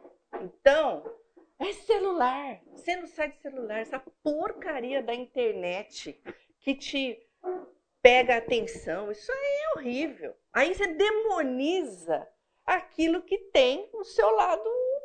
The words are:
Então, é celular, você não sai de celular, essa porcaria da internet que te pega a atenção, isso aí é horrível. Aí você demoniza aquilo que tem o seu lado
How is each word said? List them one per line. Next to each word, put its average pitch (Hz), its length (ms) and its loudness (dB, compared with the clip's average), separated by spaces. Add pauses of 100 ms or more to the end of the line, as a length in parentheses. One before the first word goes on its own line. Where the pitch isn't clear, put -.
(420)
Então, 254 640 2 (560)
é 392 140 -4
celular, 285 880 -2 (100)
você - 240 -6
não 359 100 -10
sai 302 260 -6
de - 100 -20
celular, 240 380 -8
essa 226 200 -8 (240)
porcaria 294 800 -4
da 233 100 -4
internet 208 1080 -4 (420)
que 269 120 0
te 269 480 -6 (800)
pega 247 340 8
a - 20 2
atenção, 208 760 -4
isso - 180 -12
aí 571 320 -2
é 622 160 -2
horrível. 254 580 -6 (180)
Aí 302 200 2
você 392 140 -2
demoniza 311 1400 0 (400)
aquilo 330 580 0
que 392 140 -2
tem 311 560 2
o 440 120 -8
seu 427 260 2
lado 427 380 2 (360)